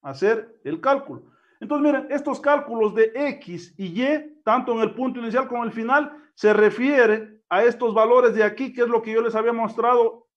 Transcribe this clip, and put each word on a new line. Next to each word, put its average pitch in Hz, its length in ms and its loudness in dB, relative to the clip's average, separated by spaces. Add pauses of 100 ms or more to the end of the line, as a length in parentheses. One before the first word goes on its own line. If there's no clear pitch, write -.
a 143 80 -12
hacer 214 560 -2
el 156 160 -8
cálculo. 269 500 -4 (300)
Entonces, 285 320 0
miren, 269 180 -4
estos 285 300 -6
cálculos 233 520 0
de 226 220 2
X 240 640 -8
y 190 260 -6
Y, 302 400 -4
tanto 247 300 0
en 226 60 -2
el 220 140 -2
punto 247 280 -6
inicial 240 260 -2
como 240 160 -6
en 226 60 -6
el - 40 -12
final, 269 480 -2 (140)
se 214 160 4
refiere 214 960 2
a 190 160 2
estos 226 300 2
valores 226 420 4
de 214 80 2
aquí, 254 300 -2
que 247 80 -4
es 240 80 0
lo 233 120 0
que 220 120 -8
yo 226 80 2
les 226 120 -2
había 226 200 0
mostrado 226 840 0